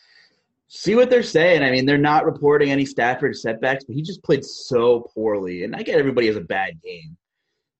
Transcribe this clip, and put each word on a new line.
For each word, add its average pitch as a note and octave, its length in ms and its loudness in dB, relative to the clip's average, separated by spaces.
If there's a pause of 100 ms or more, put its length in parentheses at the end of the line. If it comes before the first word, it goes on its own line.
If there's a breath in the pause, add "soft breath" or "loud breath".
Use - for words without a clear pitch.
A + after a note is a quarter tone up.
(680 soft breath)
see - 300 -2
what B3 140 4
they're A#3+ 120 4
saying. E3 400 2
I C3+ 80 2
mean, B2+ 160 0
they're C#3+ 100 4
not D3+ 300 2
reporting D3 460 2
any C#3 120 0
Stafford B2+ 520 -2
setbacks, C3 480 -4
but A#2 100 -14
he D3 80 -6
just F3 220 -12
played D3+ 200 0
so A#2+ 680 0
poorly. G2 480 -4
And A2 140 -8
I A3 80 -10
get F3 160 2
everybody B2 260 0
has G#2+ 80 0
a G#2 60 -6
bad F#2 420 -6
game. E2 340 -18 (640)